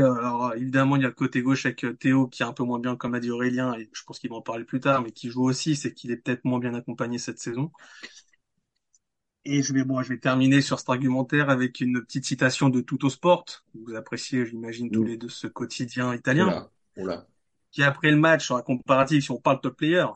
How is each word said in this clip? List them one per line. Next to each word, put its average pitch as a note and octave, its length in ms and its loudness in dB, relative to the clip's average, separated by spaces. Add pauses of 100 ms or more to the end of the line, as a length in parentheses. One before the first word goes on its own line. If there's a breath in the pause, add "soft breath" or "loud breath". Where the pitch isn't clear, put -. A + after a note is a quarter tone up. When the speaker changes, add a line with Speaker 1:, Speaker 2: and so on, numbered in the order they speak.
Speaker 1:
euh, C3 140 6
alors, A#2+ 400 -4
évidemment, C3+ 420 2
il C3+ 60 2
y - 20 2
a B2+ 40 0
le A#2 60 -8
côté C3 280 -2
gauche C3 240 0
avec, B2 180 -4
euh, A#2+ 80 -2
Théo, C3 360 2
qui - 140 -8
est A#2+ 40 -2
un A#2 80 -6
peu B2+ 100 -4
moins A#2+ 140 -2
bien, B2 180 -4
comme A#2+ 180 -6
a B2 60 -4
dit A#2+ 100 -4
Aurélien, B2 440 -2
et A2+ 180 -12
je - 120 -14
pense - 140 -18
qu'il A#2+ 120 -10
va A#2 60 -12
en A2+ 60 -12
parler A#2 220 -10
plus C3 160 -4
tard, C3+ 220 2
mais A2+ 100 -10
qui - 160 -12
joue B2+ 160 -2
aussi, C3 320 0
c'est C3 160 -4
qu'il - 180 -10
est A#2 60 -4
peut-être - 280 -6
moins B2 140 0
bien B2 160 -4
accompagné A#2+ 440 -6
cette A2+ 200 -10
saison. B2 320 -6 (1700 loud breath)
Et C#3+ 180 2
je C#3 100 -4
vais, C3+ 120 2
bon, C3 180 -2
je B2+ 60 -8
vais B2+ 100 -6
terminer C3 420 4
sur C#3 180 0
cet - 100 -8
argumentaire C3 640 0
avec B2+ 300 0
une B2 220 0
petite B2+ 220 -8
citation C3+ 440 2
de B2+ 120 2
Tuttosport. D3 640 0 (300)
Vous A2+ 200 -14
appréciez, A#2 520 -4
j'imagine, A#2 440 -8
tous A2 120 2
Speaker 2:
Mm. A2 40 0
Speaker 1:
les A2+ 120 -4
deux A#2+ 100 -12
ce - 180 -12
quotidien B2 680 -6
italien. D#3 320 2
Speaker 2:
Oula, F3 240 -2 (260)
oula. F#2 300 -6 (440)
Speaker 1:
Qui, C#3+ 120 -2
après C#3+ 280 2
le D3+ 60 8
match, D#3 300 6
sur B2+ 100 -2
la - 60 -4
comparative, C3+ 600 2
si C#3+ 80 -6
on A#2+ 100 -6
parle C3+ 200 2
top B2+ 160 -6
player, D#3+ 400 2